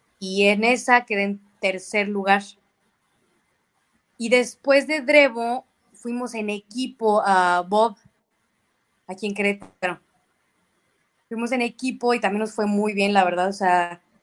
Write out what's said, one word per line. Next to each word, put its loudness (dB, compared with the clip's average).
Y 0
en 4
esa 4
quedé -2
en -6
tercer -4
lugar. 0
Y -8
después 2
de -4
Drevo, 2
fuimos -10
en -6
equipo -2
a 2
Bob, 2
aquí -10
en -6
Querétaro. -6
Fuimos -6
en -2
equipo -2
y -2
también 0
nos -6
fue -2
muy 0
bien, 0
la 4
verdad. 0
O -2
sea, 0